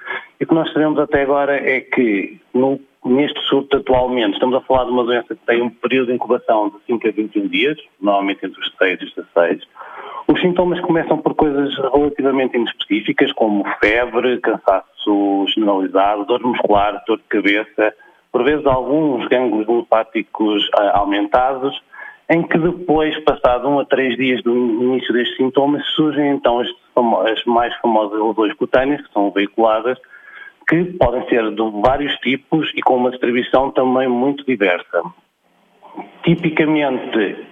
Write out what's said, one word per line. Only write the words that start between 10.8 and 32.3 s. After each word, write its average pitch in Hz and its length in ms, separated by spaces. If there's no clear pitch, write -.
começam 160 360
por 147 180
coisas 143 400
relativamente 135 800
inespecíficas, - 800
como 104 320
febre, 120 600
cansaço 101 1120
generalizado, 101 720
dor 120 160
muscular, 104 640
dor 110 100
de - 140
cabeça, 107 640
por 120 140
vezes 151 220
alguns 131 640
gânglios 107 380
linfáticos, 110 1120
ah, 101 220
aumentados, 127 840
em 165 140
que - 160
depois, 156 600
passado 135 500
um 143 100
a 131 60
três 131 320
dias 127 240
do 120 120
início 123 600
destes 120 240
sintomas, 139 440
surgem 147 360
então 123 260
as 123 100
famo-, 113 280
as 107 240
mais 120 300
famosas 107 440
lesões 107 320
cutâneas, 135 480
que - 140
são 101 160
veiculadas, 110 640
que 170 160
podem 127 460
ser 113 220
de 107 100
vários 143 360
tipos 139 560